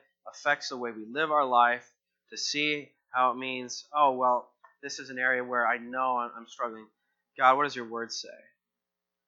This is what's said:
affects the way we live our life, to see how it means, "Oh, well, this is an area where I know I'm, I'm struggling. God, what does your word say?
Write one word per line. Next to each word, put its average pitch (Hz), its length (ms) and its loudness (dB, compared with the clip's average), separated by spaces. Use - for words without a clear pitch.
affects - 420 -2
the 135 60 -8
way 120 140 -6
we 107 220 -12
live 151 180 0
our 151 140 4
life, 120 440 4
to 110 60 -14
see 147 540 -2
how 127 180 4
it 120 60 -4
means, 127 480 -8
"Oh, 147 180 4
well, 127 380 2
this 139 160 -10
is 135 120 -14
an 127 80 -10
area 127 260 2
where 123 220 0
I 120 120 2
know 127 380 -2
I'm, 120 200 -4
I'm 117 120 -18
struggling. 110 380 -8
God, 131 180 8
what 143 80 4
does 131 120 -2
your 117 120 -8
word 117 220 -6
say? - 180 -12